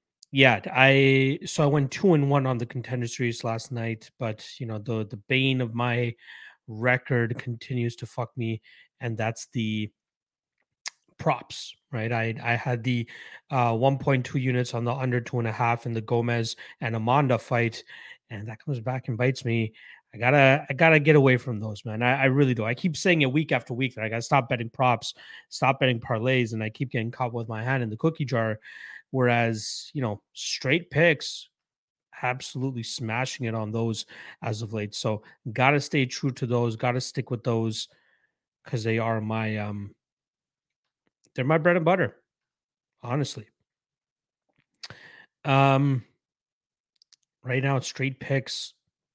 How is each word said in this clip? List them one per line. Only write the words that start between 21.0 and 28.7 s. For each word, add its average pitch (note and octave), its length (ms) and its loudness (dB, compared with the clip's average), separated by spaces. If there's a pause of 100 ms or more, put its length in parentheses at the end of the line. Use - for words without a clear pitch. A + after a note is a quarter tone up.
away C3+ 220 8
from A#2 220 -4
those, G#2+ 260 -8
man. A2 160 -6
I, C3 220 2
I - 20 4
really C3 300 4
do. A2 100 -2
I A#2+ 80 -2
keep D#3 240 -4
saying E3+ 240 2
it C3 100 4
week D3+ 200 0
after B2+ 240 -2
week B2 180 -2
that G#2+ 100 -8
I A2 60 -4
gotta A#2 140 -4
stop C3+ 260 2
betting A#2 220 -4
props, B2 420 0 (360)
stop C3 300 0
betting B2+ 200 2
parlays, A#2+ 540 0
and A2 100 -4
I A2+ 80 -6
keep B2+ 180 -6
getting A#2 220 -2
caught A#2+ 240 -6
with A#2 120 -6
my A2 160 -8
hand B2+ 200 0
in G#2+ 80 -4
the A2 60 -8
cookie D#3+ 280 0
jar. A2+ 340 0 (520)